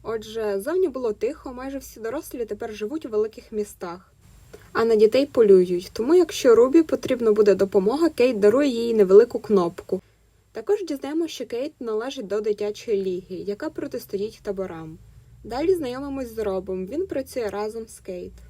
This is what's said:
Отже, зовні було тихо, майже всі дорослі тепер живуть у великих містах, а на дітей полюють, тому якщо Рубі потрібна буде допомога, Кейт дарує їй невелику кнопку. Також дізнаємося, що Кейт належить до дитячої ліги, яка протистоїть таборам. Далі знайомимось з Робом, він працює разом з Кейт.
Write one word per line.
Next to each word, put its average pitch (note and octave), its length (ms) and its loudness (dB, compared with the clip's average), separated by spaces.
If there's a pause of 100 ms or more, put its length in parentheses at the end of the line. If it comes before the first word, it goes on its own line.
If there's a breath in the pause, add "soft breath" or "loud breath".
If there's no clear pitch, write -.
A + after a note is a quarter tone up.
Отже, G#3+ 580 -4
зовні F4 260 0
було B3 260 -4
тихо, B3+ 400 -6
майже C4+ 240 -10
всі C4 220 -14
дорослі A#3+ 460 -8
тепер A3 280 -10
живуть G#3+ 320 -8
у B3+ 40 -10
великих A3 420 -4
містах, G3 640 -10 (600 loud breath)
а A#3 120 2
на A3+ 100 4
дітей A3 300 6
полюють, F#3+ 680 4
тому C4 220 2
якщо C#4+ 400 4
Рубі C4 280 6
потрібна A#3+ 480 0
буде G#3 240 6
допомога, G#3 540 2
Кейт A#3+ 300 2
дарує B3 300 4
їй A#3 240 -2
невелику G#3+ 460 6
кнопку. F#3 600 0 (500)
Також F#4+ 340 -2
дізнаємося, D#4 480 -6
що B3 120 -10
Кейт C4 340 -8
належить A#3 480 -8
до G#3 140 -4
дитячої G#3 640 -4
ліги, F#3 320 -6
яка G3+ 340 -8
протистоїть A3 720 -10
таборам. F3+ 540 -10 (460 soft breath)
Далі E4 320 0
знайомимось C4+ 600 -8
з - 20 -8
Робом, F#3+ 480 -6
він D4+ 220 -6
працює C4 420 -6
разом G#3+ 380 -8
з - 120 -20
Кейт. F3+ 340 -12 (160)